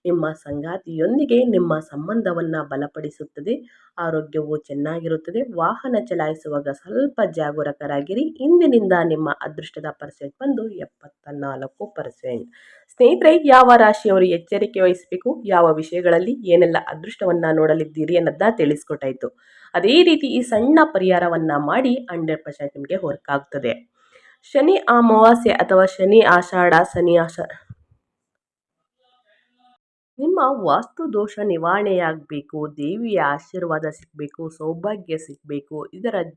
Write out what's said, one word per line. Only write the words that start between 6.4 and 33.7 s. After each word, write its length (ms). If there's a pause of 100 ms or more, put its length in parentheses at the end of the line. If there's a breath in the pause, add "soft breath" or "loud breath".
ಸ್ವಲ್ಪ 520 (140)
ಜಾಗರೂಕರಾಗಿರಿ. 840
ಇಂದಿನಿಂದ 720 (120)
ನಿಮ್ಮ 260 (120)
ಅದೃಷ್ಟದ 480
ಪರ್ಸೆಂಟ್ 500
ಬಂದು 280
ಎಪ್ಪತ್ತ 640
ನಾಲ್ಕು 540 (100)
ಪರ್ಸೆಂಟ್. 540 (380 soft breath)
ಸ್ನೇಹಿತರೆ, 580
ಯಾವ 300
ರಾಶಿಯವರು 480
ಎಚ್ಚರಿಕೆ 560
ವಹಿಸಬೇಕು, 680
ಯಾವ 280
ವಿಷಯಗಳಲ್ಲಿ 760
ಏನೆಲ್ಲ 260 (120)
ಅದೃಷ್ಟವನ್ನ 640
ನೋಡಲಿದ್ದೀರಿ 640
ಅನ್ನೋದನ್ನ 400
ತಿಳಿಸ್ಕೊಟ್ಟಾಯ್ತು. 720 (460 soft breath)
ಅದೇ 280
ರೀತಿ 240
ಈ 140
ಸಣ್ಣ 440
ಪರಿಹಾರವನ್ನ 720
ಮಾಡಿ, 380
ಹಂಡ್ರೆಡ್ 500
ಪರ್ಸೆಂಟ್ 320
ನಿಮಗೆ 300
ವರ್ಕ್ 240
ಆಗ್ತದೆ. 420 (720 soft breath)
ಶನಿ 320
ಅಮಾವಾಸ್ಯೆ 760
ಅಥವಾ 320
ಶನಿ 360
ಆಷಾಢ, 540 (200)
ಶನಿ 220
ಆಷ-, 340 (2750)
ನಿಮ್ಮ 220 (240)
ವಾಸ್ತು 480
ದೋಷ 320
ನಿವಾರಣೆಯಾಗ್ಬೇಕು, 1300
ದೇವಿಯ 440
ಆಶೀರ್ವಾದ 680